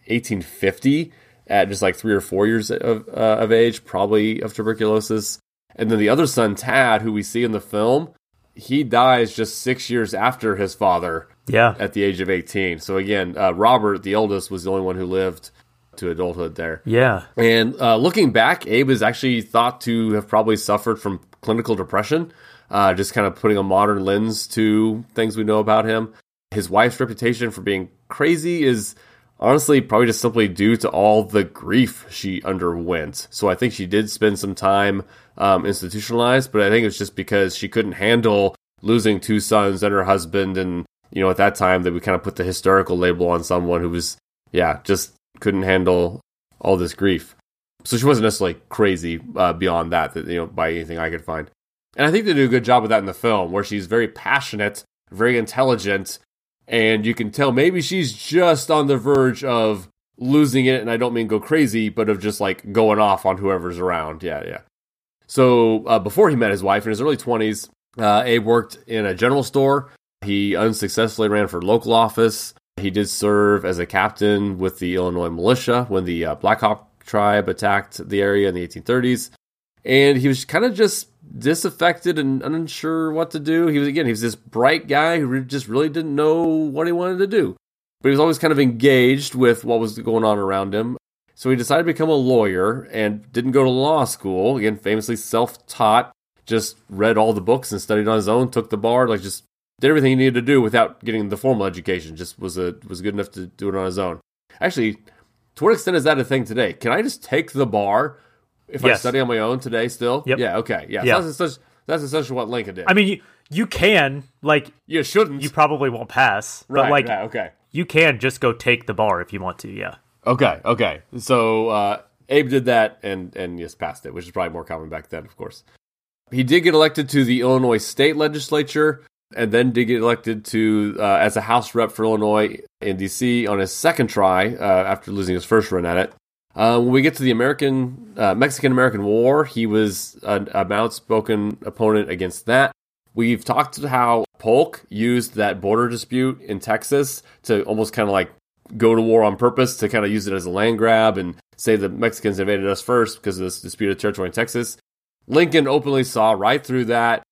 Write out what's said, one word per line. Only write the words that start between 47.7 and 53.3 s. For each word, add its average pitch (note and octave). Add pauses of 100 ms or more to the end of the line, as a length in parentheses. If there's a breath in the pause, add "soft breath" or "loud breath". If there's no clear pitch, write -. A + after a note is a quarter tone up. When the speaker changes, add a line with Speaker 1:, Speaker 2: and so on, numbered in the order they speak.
Speaker 1:
So A#2+
she A#2+
wasn't B2+
necessarily F#2+ (100)
crazy, E2+ (160)
uh, F2
beyond E2+
that, E2
that, -
you E2+
know, E2
by E2
anything E2
I D#2+
could E2
find. D#2 (460)
And C#3
I D#3
think G#3
they F#3
do C#3
a A#2+
good A#2+
job B2
with A2
that A2
in G2
the F#2
film, G2+